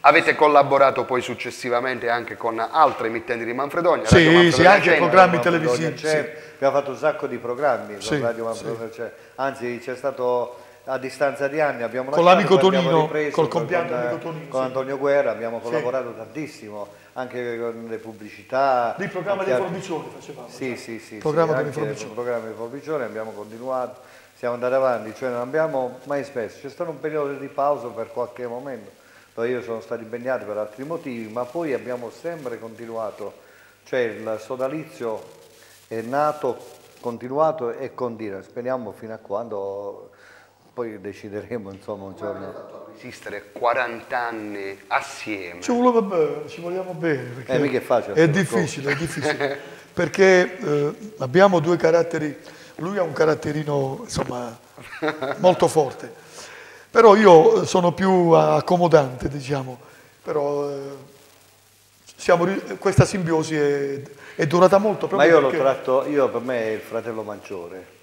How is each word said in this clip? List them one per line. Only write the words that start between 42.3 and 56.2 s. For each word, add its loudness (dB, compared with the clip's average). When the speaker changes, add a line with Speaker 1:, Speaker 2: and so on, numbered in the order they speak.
Speaker 3:
giorno. -14
Speaker 1:
fatto -18
a -18
resistere -14
quaranta -2
anni -8
assieme? -6
Speaker 2:
Ci -2
voleva 4
bene, -2
ci -14
vogliamo -6
bene, -2
perché -10
Speaker 3:
Eh, 2
mica 0
è 0
facile, 0
Speaker 2:
è 6
Speaker 3:
purtroppo. 0
Speaker 2:
difficile, -2
è 0
difficile, -4
Speaker 1:
<laughs> -20
Speaker 2:
perché, 4
eh, 0
abbiamo 6
due 2
caratteri, 2
lui -6
ha 0
un -6
caratterino, -2
insomma, -8
molto 4
forte, -2